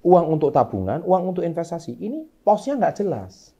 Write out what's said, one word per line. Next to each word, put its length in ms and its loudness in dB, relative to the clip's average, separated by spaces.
uang 320 6
untuk 240 2
tabungan, 480 0
uang 320 0
untuk 80 -4
investasi. 560 -8
Ini 240 -8
posnya 400 0
nggak 160 0
jelas. 640 -8